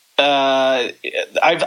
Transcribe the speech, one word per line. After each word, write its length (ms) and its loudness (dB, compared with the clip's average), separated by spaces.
uh, 720 0
I've, 260 2